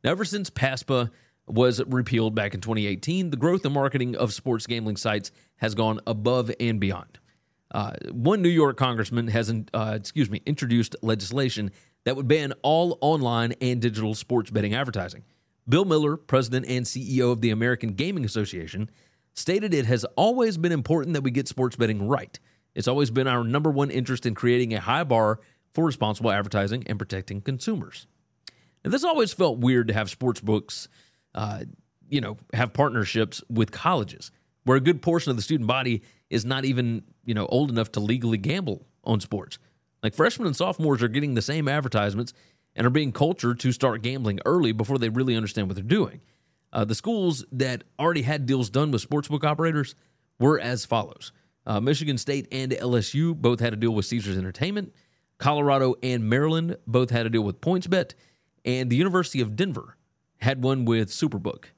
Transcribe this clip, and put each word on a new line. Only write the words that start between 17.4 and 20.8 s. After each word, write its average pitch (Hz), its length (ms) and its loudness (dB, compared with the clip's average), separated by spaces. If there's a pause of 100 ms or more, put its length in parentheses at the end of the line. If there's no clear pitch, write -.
the 117 100 2
American 117 400 0
Gaming 147 340 -4
Association, 98 680 -6 (440)
stated 196 400 0
it 135 120 2
has 117 180 2 (120)
always 226 400 2
been 170 160 0
important 156 420 0